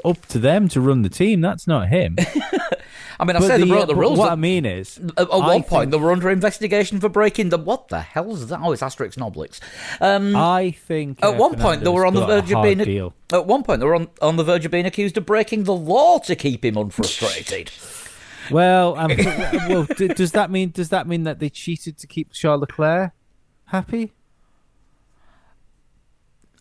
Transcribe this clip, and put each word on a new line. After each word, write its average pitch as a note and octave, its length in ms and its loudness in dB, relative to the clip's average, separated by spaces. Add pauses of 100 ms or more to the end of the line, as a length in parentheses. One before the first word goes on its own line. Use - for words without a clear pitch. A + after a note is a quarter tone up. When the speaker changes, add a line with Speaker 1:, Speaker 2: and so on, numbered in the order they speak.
Speaker 1:
up E3+ 220 -2
to - 140 -4
them E3+ 300 4
to C3+ 100 0
run B2+ 220 4
the G2 80 2
team. G3 300 2
That's F3 280 -2
not A#2 200 2
him. G2+ 340 0
Speaker 2:
<laughs> - 1000 -6
I - 60 -2
mean, F3+ 100 2
I E3+ 40 4
Speaker 1:
But F#3+ 80 4
Speaker 2:
say B3+ 100 4
they F3 60 4
Speaker 1:
the, - 20 4
Speaker 2:
broke G3 160 4
Speaker 1:
uh, F3 40 -2
Speaker 2:
the D3+ 80 0
Speaker 1:
but - 60 2
Speaker 2:
rules. G#3 180 2
Speaker 1:
what G#3 100 4
Speaker 2:
At, E3+ 40 2
Speaker 1:
I E3 40 -2
mean E3+ 280 0
is, F#2+ 340 -6
Speaker 2:
at, E3+ 220 -6
at - 100 0
Speaker 1:
I F#3 60 2
Speaker 2:
one F#3 260 4
point, - 60 -10
Speaker 1:
think C3+ 240 2
Speaker 2:
they D#3 60 4
were D#3 120 2
under F3+ 200 2
investigation G3+ 680 0
for G#3 100 0
breaking G3+ 400 2
the, E3 80 2
what F#3 300 -6
the E2 120 -6
hell's D#3 480 -8
that? E3+ 140 -8
Oh, E3 100 0
it's A#2 100 -4
Asterix B2+ 360 -8
and B2+ 40 -6 (100)
Obelix. - 280 -12 (400)
Um, G3 340 2
Speaker 1:
I F3+ 360 2
think, D3+ 520 -6
Speaker 2:
at G3+ 120 2
Speaker 1:
uh, - 20 -4
Speaker 2:
one B3+ 180 4
point, F#3+ 300 0
they - 20 -
Speaker 1:
Fernando's F3 80 2
Speaker 2:
were F#3 120 4
on F#3 80 2
the F#3+ 60 2
Speaker 1:
got G3+ 100 2
a G#3 100 4
Speaker 2:
verge F3+ 100 -2
of G3+ 60 2
Speaker 1:
hard - 80 4
Speaker 2:
being, G3 140 4
Speaker 1:
deal. G2 360 -2 (160)
Speaker 2:
at F3 160 2
one C#4 160 2
point, B2 180 0
they C3 60 2
were D#3+ 80 4
on, E3 140 -2 (140)
on D#3 140 2
the E3 80 2
verge E3+ 200 2
of D#3 80 -8
being F3 140 0
accused G3+ 320 -4
of F3 80 -4
breaking G#3+ 380 0
the F#3+ 100 0
law A#3+ 460 4
to F3+ 140 -4
keep C3 300 -2
him G#2+ 140 0
unfrustrated. F#2+ 920 -4 (800)
Speaker 1:
Well, F3 480 4
um, D#3+ 160 0
Speaker 2:
<laughs> - 40 0 (500)
Speaker 1:
well, F3 160 2
d-, F#3+ 240 -2
does F3+ 240 -2
that G3 180 2
mean, F#3 200 -2
does E3 180 -6
that E3+ 180 -2
mean E3+ 180 -4
that D#3 160 -6
they D3 100 -4
cheated - 480 -10
to - 80 -20
keep - 260 -10
Charles D3 300 0
Leclerc E3 500 -2 (540)
happy? G#3+ 460 -6 (2500)